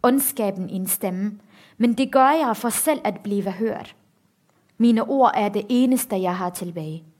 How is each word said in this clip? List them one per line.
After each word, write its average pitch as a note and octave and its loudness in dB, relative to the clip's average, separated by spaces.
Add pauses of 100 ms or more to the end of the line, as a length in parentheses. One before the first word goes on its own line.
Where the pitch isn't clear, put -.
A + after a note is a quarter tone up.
ondskaben G#3+ 0
en F#3 -6
stemme, G3 -4 (380)
men A#3+ 2
det C4 -2
gør C4 6
jeg D4 0
for A#3+ -4
selv C#4+ 0
at G#3+ -4
blive G3+ -2
hørt. G#3 -6 (840)
Mine A3+ 4
ord C4 4
er G#3 0
det G#3 -4
eneste, B3 2
jeg F3+ 0
har F3+ -4
tilbage. D#3+ -10 (160)